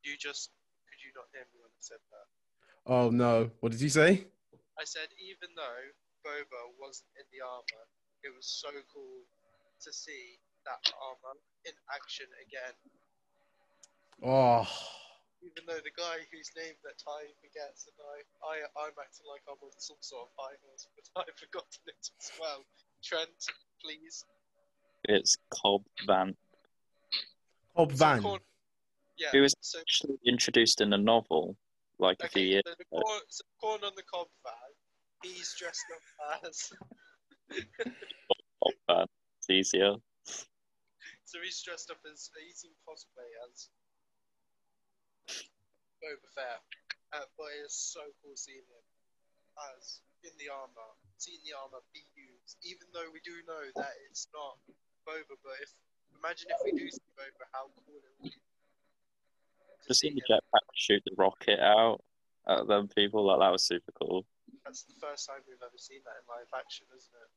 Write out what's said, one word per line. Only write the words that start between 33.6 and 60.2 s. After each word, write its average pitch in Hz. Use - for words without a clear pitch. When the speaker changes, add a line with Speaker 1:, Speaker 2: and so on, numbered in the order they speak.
Speaker 1:
corn 214
on 196
the 190
Cobb 175
Van, 127
he's 180
dressed 170
up -
as -
<laughs> -
Speaker 3:
Cobb -
Vanth, 87
it's -
easier. 95
Speaker 1:
So -
he's -
dressed 170
up 160
as, 151
he's 170
in 160
cosplay 127
as -
Boba 147
Fett, 123
uh, 147
but 156
it's 143
so -
cool 143
seeing 135
him -
as -
in 160
the 143
armor, 123
seeing 170
the 151
armor 135
be -
used, -
even 180
though 170
we 160
do 170
know 160
that 135
it's -
not 143
Boba, 156
but 135
if, -
imagine -
if 659
we 415
do 285
see -
Boba, 135
how 135
cool 147
it -
would -
be -
to -
Speaker 3:
Just -
Speaker 1:
see 151
Speaker 3:
seeing 147
the 127